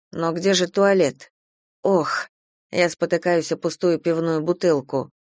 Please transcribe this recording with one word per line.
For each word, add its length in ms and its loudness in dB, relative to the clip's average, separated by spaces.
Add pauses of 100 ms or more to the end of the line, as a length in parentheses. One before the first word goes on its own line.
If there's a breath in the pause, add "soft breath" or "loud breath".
(120)
Но 220 -4
где 200 0
же 140 0
туалет? 640 2 (520)
Ох, 440 0 (420)
я 200 0
спотыкаюсь 640 -2
о 60 -2
пустую 400 -2
пивную 440 -2
бутылку. 680 -2 (260)